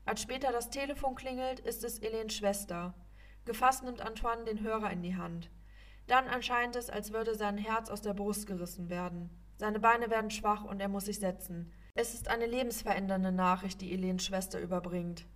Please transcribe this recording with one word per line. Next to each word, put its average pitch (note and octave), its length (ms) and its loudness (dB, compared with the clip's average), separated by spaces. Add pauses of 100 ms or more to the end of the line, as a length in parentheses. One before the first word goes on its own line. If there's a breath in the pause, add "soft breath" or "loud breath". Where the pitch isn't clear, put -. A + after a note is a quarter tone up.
Als - 180 0
später B3+ 300 0
das A#3 180 0
Telefon C#4 460 -2
klingelt, B3+ 440 -2
ist A3+ 220 -4
es A#3 160 -4
Elaines A3 360 -2
Schwester. F3+ 600 0 (500 loud breath)
Gefasst B3+ 400 4
nimmt B3 160 -6
Antoine A3+ 440 -2
den G#3+ 160 0
Hörer G#3+ 300 0
in F3 120 -2
die F#3 140 -2
Hand. E3+ 340 -6 (560 loud breath)
Dann B3+ 200 6
erscheint A#3+ 500 2
es, A#3+ 140 -4
als G#3 220 -4
würde A3 220 0
sein G#3 240 0
Herz A3 320 0
aus G#3 120 -4
der G#3 120 0
Brust G#3 320 0
gerissen F3 440 -4
werden. F3 400 -4 (260)
Seine G#3 240 0
Beine A#3 300 8
werden A3 200 2
schwach G#3 340 2
und G3 160 -4
er G3 80 0
muss G3 180 0
sich G#3 120 -2
setzen. F3+ 540 -4 (220 loud breath)
Es A3+ 200 0
ist - 140 -6
eine A#3 180 2
lebensverändernde G3 880 2
Nachricht, F#3 480 4
die F3+ 120 -4
Elaines F#3 320 2
Schwester F#3+ 360 -2
überbringt. F3 760 -2